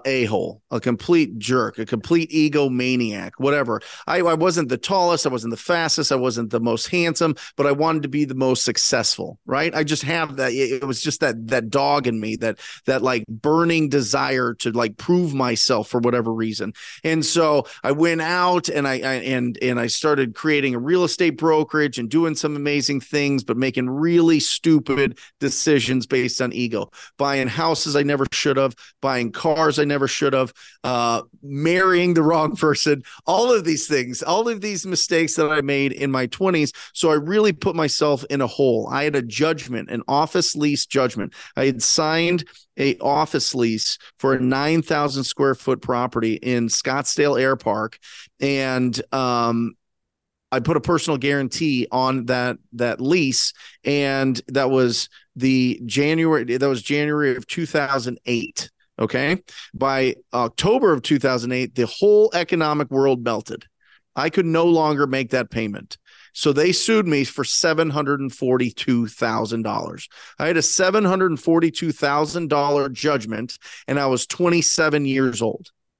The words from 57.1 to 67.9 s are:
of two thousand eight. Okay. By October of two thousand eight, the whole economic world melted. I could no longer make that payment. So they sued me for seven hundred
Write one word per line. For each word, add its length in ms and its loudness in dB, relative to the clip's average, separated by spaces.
of 100 -14
two 180 -4
thousand 600 -2
eight. 440 -4
Okay. 420 -2
By 440 0
October 600 2
of 80 0
two 160 0
thousand 340 0
eight, 220 -4
the 140 0
whole 480 4
economic 560 0
world 320 2
melted. 420 -6
I 140 0
could 160 2
no 200 2
longer 420 4
make 240 -4
that 180 0
payment. 480 -8
So 200 0
they 180 2
sued 360 2
me 160 2
for 200 -6
seven 460 0
hundred 300 -2